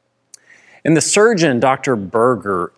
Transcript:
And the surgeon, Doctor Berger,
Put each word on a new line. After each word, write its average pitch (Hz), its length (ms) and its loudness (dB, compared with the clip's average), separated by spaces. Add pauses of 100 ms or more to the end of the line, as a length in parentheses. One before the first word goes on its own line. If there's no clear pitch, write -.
(840)
And 160 120 2
the 147 60 2
surgeon, 170 600 2
Doctor 135 340 0
Berger, 101 840 -2